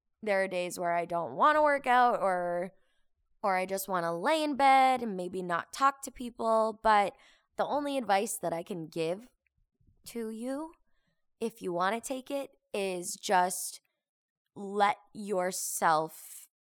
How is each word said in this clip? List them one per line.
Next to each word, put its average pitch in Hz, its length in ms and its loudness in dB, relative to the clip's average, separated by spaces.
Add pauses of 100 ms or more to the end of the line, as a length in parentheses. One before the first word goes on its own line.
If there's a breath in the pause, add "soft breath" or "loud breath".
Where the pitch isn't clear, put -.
(240)
there 196 180 2
are 190 60 0
days 180 320 -4
where 170 140 0
I 170 120 0
don't 165 300 -4
wanna 302 260 4
work 285 240 2
out 247 380 4
or, 180 500 0 (720)
or 190 120 2
I 185 120 0
just 190 200 -6
wanna 170 300 -2
lay 302 260 0
in 294 120 -2
bed 262 480 4
and 214 120 -4
maybe 180 280 -6
not 175 280 -4
talk 277 300 0
to 262 100 -14
people. 220 720 -2
But 208 320 4 (420 soft breath)
the 202 100 0
only 277 340 -2
advice 208 420 0
that 165 100 -2
I 170 120 -4
can 170 240 -10
give 170 400 -4 (800)
to 226 240 -8
you, 269 400 -6 (680)
if 226 220 -6
you 180 100 -6
wanna 190 300 0
take 262 300 -8
it, 277 180 -6 (240)
is 185 420 -4
just - 640 0 (760)
let 202 420 0 (160)
yourself 185 1300 -2 (160)